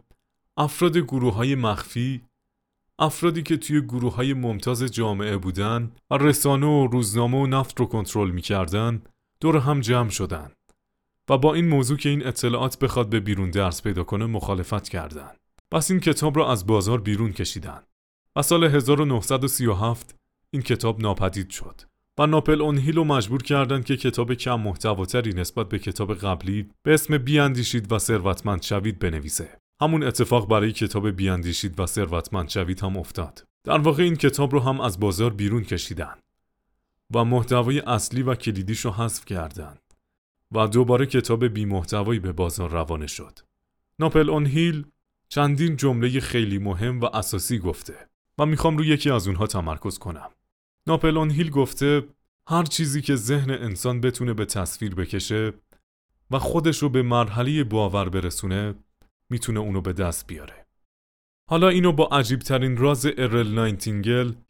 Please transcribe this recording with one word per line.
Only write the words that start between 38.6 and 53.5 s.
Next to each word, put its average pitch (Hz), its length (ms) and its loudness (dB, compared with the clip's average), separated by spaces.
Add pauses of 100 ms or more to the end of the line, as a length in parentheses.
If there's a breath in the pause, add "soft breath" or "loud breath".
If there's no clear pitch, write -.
رو 120 60 0
حذف 113 340 -4
کردن 78 540 -10 (720)
و 110 160 2
دوباره 123 380 4
کتاب 120 400 0
بی 107 180 -2
محتوایی 101 560 -2
به 92 120 -6
بازار 85 380 -2
روانه 80 360 -4
شد. - 320 -14 (600)
ناپل 156 320 4
اون 151 160 2
هیل 156 400 0 (420)
چندین 143 480 2
جمله 127 440 2
خیلی 110 380 -2
مهم 104 420 -2
و 117 40 0
اساسی 110 540 -2
گفته - 500 -8 (300)
و 151 80 2
می‌خوام 156 300 2
روی 156 100 0
یکی 147 240 2
از 107 160 2
اونها 98 200 0
تمرکز 87 520 -6
کنم. - 320 -12 (560)
ناپل 160 300 2
اون 156 140 2
هیل 156 200 0
گفته 139 520 2 (460)
هر 170 160 2
چیزی 147 380 -2
که 143 140 0
ذهن 131 340 0